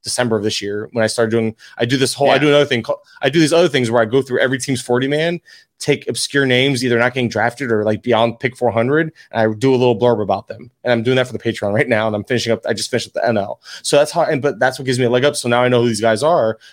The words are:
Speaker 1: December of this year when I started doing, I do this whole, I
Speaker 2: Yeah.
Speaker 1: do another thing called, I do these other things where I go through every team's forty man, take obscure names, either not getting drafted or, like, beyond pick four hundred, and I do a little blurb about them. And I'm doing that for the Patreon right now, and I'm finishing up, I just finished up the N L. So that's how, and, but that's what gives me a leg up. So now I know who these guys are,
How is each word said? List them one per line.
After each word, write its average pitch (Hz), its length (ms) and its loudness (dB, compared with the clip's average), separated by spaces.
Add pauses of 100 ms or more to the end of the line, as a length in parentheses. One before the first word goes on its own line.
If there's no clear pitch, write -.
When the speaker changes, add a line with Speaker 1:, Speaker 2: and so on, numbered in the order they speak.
Speaker 1:
December 117 340 -2
of 101 80 -2
this 107 180 -4
year 101 300 -8
when 117 100 -2
I 110 60 2
started 113 240 0
doing, 113 240 -2 (220)
I 120 60 0
do 123 120 -2
this 127 180 0
whole, 139 160 2
I - 40 4
Speaker 2:
Yeah. 135 60 2
Speaker 1:
do 151 80 2
another 143 160 4
thing 127 180 -2
called, - 180 -6 (220)
I 139 60 2
do 151 120 2
these 151 120 4
other 170 160 4
things 127 220 0
where 117 100 2
I 113 40 4
go 123 180 0
through 123 180 -2
every 131 180 0
team's 127 220 -4
forty 127 280 0
man, 165 320 -2 (380)
take - 300 -2
obscure 139 380 -2
names, 127 360 2
either 120 160 2
not 123 140 2
getting 123 160 -2
drafted 117 440 -2
or, 107 120 0
like, 107 180 -2
beyond 117 360 0
pick - 180 -4
four 120 140 0
hundred, 139 420 0 (200)
and 113 80 -2
I 110 120 2
do 110 180 0
a 131 60 2
little 120 220 2
blurb 117 240 2
about 98 240 -2
them. - 240 -18 (140)
And 123 80 2
I'm 117 100 0
doing 127 140 2
that 127 100 0
for 120 60 -16
the 110 80 -8
Patreon 107 340 -4
right 123 140 0
now, 110 180 0
and 107 80 -2
I'm 107 80 -4
finishing 117 300 -2
up, 107 140 -4
I 117 60 -2
just 98 160 -6
finished - 200 -4
up - 60 -20
the - 120 -2
N 117 100 2
L. 98 240 -6 (220)
So - 160 0
that's 147 140 2
how, 170 100 0
and, 143 180 0
but 120 200 -2
that's 127 180 0
what 131 80 -8
gives 127 140 0
me 127 60 2
a 117 40 2
leg 123 140 2
up. 147 100 2
So - 140 -6
now 120 160 2
I 127 40 2
know 120 140 4
who 120 60 2
these 107 120 -2
guys 113 220 0
are, 143 340 2 (160)